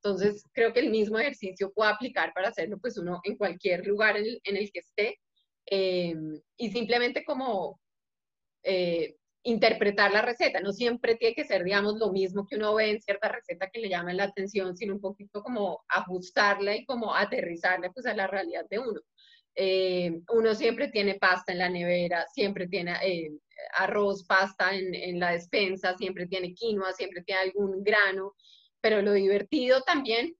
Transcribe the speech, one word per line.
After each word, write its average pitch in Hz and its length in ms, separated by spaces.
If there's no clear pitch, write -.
Entonces, 208 400
creo 226 200
que 247 80
el 269 100
mismo 214 280
ejercicio 202 540
puede 214 180
aplicar 208 420
para 190 160
hacerlo, 208 300
pues, 233 180
uno 175 260
en 208 140
cualquier 180 500
lugar 208 300
en 208 80
el, 233 180
en 196 140
el 202 140
que 175 80
esté, - 400
eh, 185 480
y 233 140
simplemente 240 540
como, 254 540
eh, 175 520
interpretar 214 680
la 208 120
receta. 240 360
No 196 140
siempre 233 420
tiene 226 200
que 302 100
ser, 185 180
digamos, 202 360
lo 214 120
mismo 190 360
que - 100
uno 214 180
ve 220 160
en 214 100
cierta 202 280
receta 185 420
que 233 80
le 214 100
llama 175 240
la 196 120
atención, 196 520
sino 202 180
un 202 60
poquito 202 420
como 208 460
ajustarla 196 840
y 240 100
como 226 300
aterrizarla, 180 760
pues, 247 160
a 208 80
la 196 120
realidad 180 420
de 196 100
uno. 233 220
Eh, 185 680
uno 220 220
siempre 226 340
tiene 202 260
pasta 185 380
en 175 60
la 180 100
nevera, 175 640
siempre 196 340
tiene, 175 260
eh, 170 280
arroz, 196 480
pasta 196 500
en, 185 200
en 180 240
la 175 120
despensa, 185 680
siempre 185 300
tiene 180 260
quinoa, 196 400
siempre 185 300
tiene 190 180
algún 190 420
grano, 196 500
pero 214 200
lo 202 120
divertido 202 680
también 269 580